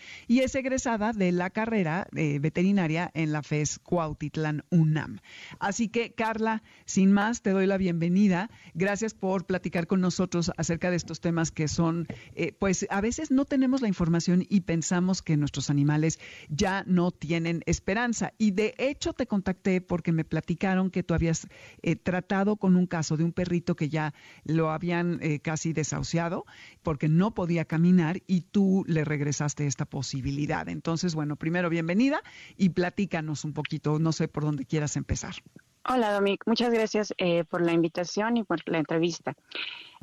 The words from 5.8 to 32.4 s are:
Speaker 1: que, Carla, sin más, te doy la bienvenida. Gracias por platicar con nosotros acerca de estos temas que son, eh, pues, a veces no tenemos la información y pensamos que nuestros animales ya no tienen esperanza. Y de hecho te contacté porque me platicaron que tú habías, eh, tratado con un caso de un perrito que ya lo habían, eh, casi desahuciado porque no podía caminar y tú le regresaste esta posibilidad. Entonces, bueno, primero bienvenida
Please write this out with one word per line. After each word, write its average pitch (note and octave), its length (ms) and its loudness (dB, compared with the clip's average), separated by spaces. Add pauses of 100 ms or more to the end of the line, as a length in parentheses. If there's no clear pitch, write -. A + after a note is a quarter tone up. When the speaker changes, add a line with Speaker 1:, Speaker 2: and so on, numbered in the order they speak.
Speaker 1:
que, A#3 260 -4
Carla, A3 500 -2 (220)
sin F#3+ 260 6
más, G#3 300 2
te G#3 80 0
doy F#3+ 160 2
la G3 120 2
bienvenida. F3+ 720 2 (240)
Gracias G3+ 400 -2
por F#3+ 320 -2
platicar F3+ 400 -2
con F#3+ 140 2
nosotros F3 560 0
acerca E3+ 340 -2
de F3+ 60 2
estos E3 240 -8
temas E3 320 -2
que D#3 160 -2
son, E3 400 0 (260)
eh, - 240 -4
pues, G3 320 0
a G3 100 -2
veces A#3+ 300 -2
no C4+ 140 4
tenemos C4+ 360 2
la A3+ 80 0
información F3 600 2
y G3 140 2
pensamos F3+ 600 0
que D#3+ 140 0
nuestros C#3+ 340 -2
animales D3 480 2 (300)
ya F#3 380 0
no F3+ 260 2
tienen E3 520 -2
esperanza. G#3+ 760 -2
Y G#3+ 120 4
de G#3 280 0
hecho D4 340 -2
te B3 140 -4
contacté F#3+ 540 0
porque F3 320 -2
me D#3+ 120 0
platicaron F#3 680 0
que F3+ 120 -2
tú F3 120 -2
habías, E3 340 0 (340)
eh, E3+ 140 0
tratado G3 600 0
con F#3 200 4
un F3+ 100 4
caso D#3+ 300 -2
de D#3+ 80 2
un E3+ 80 0
perrito F3 440 -2
que D#3 120 -2
ya D#3 260 -4 (300)
lo D#3+ 260 2
habían, F3 500 -2
eh, D3+ 200 -2
casi D#3+ 320 -2
desahuciado E3 720 -2 (360)
porque D3+ 260 -2
no F3+ 260 4
podía E3+ 300 0
caminar E3+ 640 4
y F3+ 160 2
tú G3 440 2
le D#3 180 0
regresaste D3 600 -2
esta C#3+ 180 -4
posibilidad. C#3 840 -4
Entonces, D#3+ 460 -2
bueno, D3 220 -4
primero F3 320 0
bienvenida F3 540 2 (340)